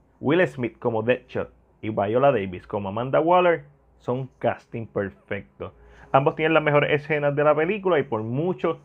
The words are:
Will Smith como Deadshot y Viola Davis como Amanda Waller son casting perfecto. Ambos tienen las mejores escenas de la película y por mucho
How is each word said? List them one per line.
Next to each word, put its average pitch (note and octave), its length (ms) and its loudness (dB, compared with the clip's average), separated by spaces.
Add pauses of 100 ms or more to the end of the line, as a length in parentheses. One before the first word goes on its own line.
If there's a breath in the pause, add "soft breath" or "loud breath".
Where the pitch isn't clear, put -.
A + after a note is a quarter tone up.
(220)
Will E3+ 260 2
Smith B2 320 -6
como A2+ 240 -2
Deadshot A2+ 480 -2 (300)
y G#2+ 80 -6
Viola A2+ 420 2
Davis F#2+ 340 -4
como G2+ 220 -6
Amanda B2 320 -2
Waller E3+ 460 2 (320)
son B2+ 320 -6 (100)
casting A2+ 480 -6
perfecto. G2 840 -8 (400 soft breath)
Ambos C#3+ 220 4
tienen D#3 180 0
las D#3 100 4
mejores D3 300 2
escenas D3 420 -2
de D3 80 2
la D3+ 100 6
película F3+ 460 0
y C3 40 2
por A2 200 -4
mucho D#3+ 600 -2